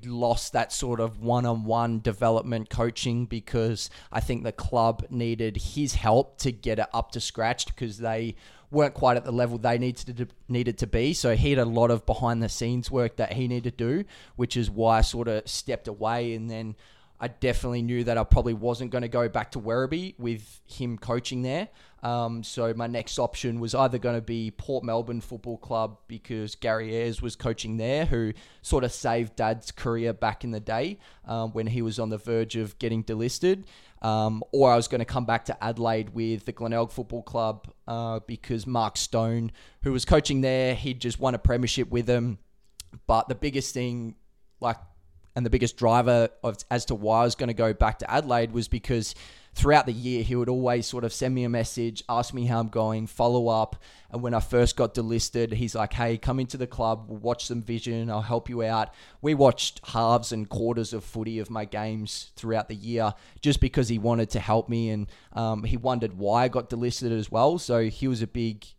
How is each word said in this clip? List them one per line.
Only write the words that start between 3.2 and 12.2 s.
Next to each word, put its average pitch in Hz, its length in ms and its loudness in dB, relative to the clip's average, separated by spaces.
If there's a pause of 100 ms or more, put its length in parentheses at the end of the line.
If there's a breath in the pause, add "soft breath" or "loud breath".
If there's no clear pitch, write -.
because 113 640 -2 (220 loud breath)
I - 80 -2
think 120 240 -2
the 117 80 -4
club 117 580 2
needed 117 460 -2
his - 400 -2
help 113 440 4
to 131 120 0
get 110 260 -4
it 107 160 0
up 113 200 -2
to 120 80 -6
scratch 117 460 -2
because 107 320 -6
they 113 360 -2 (340 loud breath)
weren't 147 240 4
quite 127 240 4
at 120 60 -2
the 131 80 -6
level 120 260 0
they 120 200 2
needed 123 400 -4
to, 123 100 -4 (220)
needed 120 300 0
to 110 80 -2
be. 117 260 2
So 120 220 2
he 143 160 4
had 135 80 4
a 120 60 4
lot 117 240 4
of 117 160 2
behind-the-scenes 117 840 0